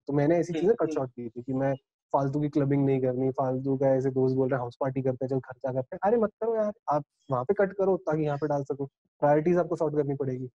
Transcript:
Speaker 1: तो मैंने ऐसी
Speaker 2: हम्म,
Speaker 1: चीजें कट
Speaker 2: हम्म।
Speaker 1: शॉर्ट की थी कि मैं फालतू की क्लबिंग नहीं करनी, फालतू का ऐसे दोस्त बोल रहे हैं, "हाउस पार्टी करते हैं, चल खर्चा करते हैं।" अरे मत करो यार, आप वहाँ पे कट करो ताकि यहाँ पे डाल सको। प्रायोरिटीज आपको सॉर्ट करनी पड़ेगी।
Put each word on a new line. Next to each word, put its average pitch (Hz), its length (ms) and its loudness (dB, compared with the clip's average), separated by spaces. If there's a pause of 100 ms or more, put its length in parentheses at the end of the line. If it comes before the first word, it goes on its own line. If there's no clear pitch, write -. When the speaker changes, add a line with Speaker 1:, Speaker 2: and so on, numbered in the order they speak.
Speaker 1:
तो 139 60 -4
मैंने 147 240 4
ऐसी 170 160 -2
Speaker 2:
हम्म, 156 80 -2
Speaker 1:
चीजें 214 140 4
कट - 60 -4
Speaker 2:
हम्म। 160 120 0
Speaker 1:
शॉर्ट 135 180 -4
की 120 180 -10
थी 120 120 -12
कि 135 120 -6
मैं 135 220 0 (380)
फालतू 139 280 0
की 147 80 0
क्लबिंग 139 360 2
नहीं 135 160 2
करनी, 131 300 0
फालतू 135 460 -2
का 135 100 2
ऐसे 135 220 2
दोस्त 131 260 2
बोल 131 140 2
रहे 135 60 0
हैं, 123 60 -4
"हाउस 120 200 -10
पार्टी 135 200 -2
करते 131 240 -2
हैं, 123 40 -8
चल 135 100 0
खर्चा 127 340 -8
करते 131 220 -6
हैं।" 196 160 0
अरे 240 60 4
मत 208 120 2
करो 226 260 -4
यार, 214 180 -2 (180)
आप 147 140 0 (260)
वहाँ 123 120 -2
पे 202 100 -2
कट 196 200 0
करो 190 240 2
ताकि 156 260 -2
यहाँ 143 140 0
पे 151 100 -2
डाल 143 160 0
सको। 139 220 -4 (340)
प्रायोरिटीज 151 380 4
आपको 170 180 0
सॉर्ट 151 200 -2
करनी 143 200 0
पड़ेगी। 131 400 -4